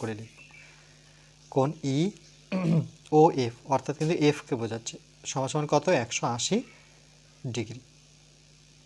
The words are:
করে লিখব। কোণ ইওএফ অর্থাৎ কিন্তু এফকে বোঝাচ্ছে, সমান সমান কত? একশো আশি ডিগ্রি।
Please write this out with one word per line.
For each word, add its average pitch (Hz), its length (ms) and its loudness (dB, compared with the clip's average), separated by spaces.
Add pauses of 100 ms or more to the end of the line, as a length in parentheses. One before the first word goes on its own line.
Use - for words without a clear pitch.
করে 110 200 -4
লিখব। - 160 -18 (1160)
কোণ 135 140 4 (260)
ইওএফ 160 1600 2 (200)
অর্থাৎ 139 260 -2
কিন্তু 156 140 0 (140)
এফকে - 340 -2
বোঝাচ্ছে, 113 320 -6 (360)
সমান 131 220 -4
সমান 151 220 -2
কত? 147 120 2 (180)
একশো - 200 -6 (120)
আশি 165 200 -2 (1000)
ডিগ্রি। - 240 -8 (1040)